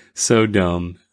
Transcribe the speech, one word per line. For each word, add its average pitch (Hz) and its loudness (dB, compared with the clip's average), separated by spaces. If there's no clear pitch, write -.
So 113 2
dumb. 87 -2